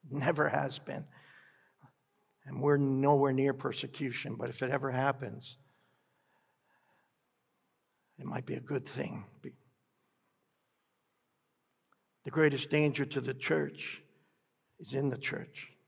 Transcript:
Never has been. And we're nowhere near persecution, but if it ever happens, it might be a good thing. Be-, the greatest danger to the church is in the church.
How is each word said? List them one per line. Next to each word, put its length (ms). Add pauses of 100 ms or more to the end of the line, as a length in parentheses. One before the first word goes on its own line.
Never 400
has 300
been. 260 (1400)
And 160
we're 160
nowhere 540
near 220
persecution, 840
but 140
if 120
it 80
ever 220
happens, 640 (2750)
it 60
might 200
be 100
a 40
good 260
thing. 380 (180)
Be-, 120 (2750)
the 60
greatest 380
danger 360
to 160
the 120
church 680 (760)
is 160
in 160
the 80
church. 520 (180)